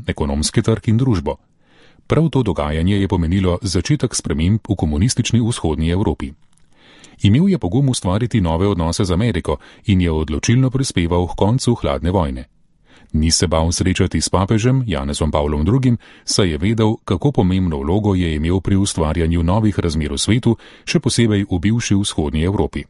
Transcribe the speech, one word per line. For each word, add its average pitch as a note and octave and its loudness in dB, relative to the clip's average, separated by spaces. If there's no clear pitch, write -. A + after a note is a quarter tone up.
ekonomski D#2 -2
trg - 0
in G#2+ 4
družbo. G2 0
Prav D#3 2
to C3 0
dogajanje E2 0
je F#2+ 0
pomenilo F2 0
začetek G2 -2
sprememb F2 0
v G2+ -2
komunistični F2 0
vzhodni D#2+ -2
Evropi. E2 -2
Imel B2+ 4
je F#3 2
pogum B2 0
ustvariti A2 0
nove E2+ 0
odnose E2+ 0
z F2+ 0
Ameriko F2 0
in F#2 4
je F2 2
odločilno D#2 0
prispeval F2 0
h - -6
koncu A#2 0
hladne D2 -2
vojne. D2 -2
Ni D#2 2
se - 2
bal E2 0
srečati F#2 0
s - -2
papežem A2+ 2
Janezom D2 -2
Pavlom D2+ 0
drugim, B2 2
saj F#2+ 0
je D2+ -2
vedel, G#2+ 0
kako C#3 0
pomembno F#2 0
vlogo G2 0
je E2+ 0
imel E2 0
pri G2 0
ustvarjanju E2+ 0
novih G2+ 0
razmer D#2 -2
v C#2 -4
svetu, A#2 0
še - 0
posebej G#2+ 2
v F#2 0
bivši G#2+ 0
vzhodni D#2 0
Evropi. D#2 -2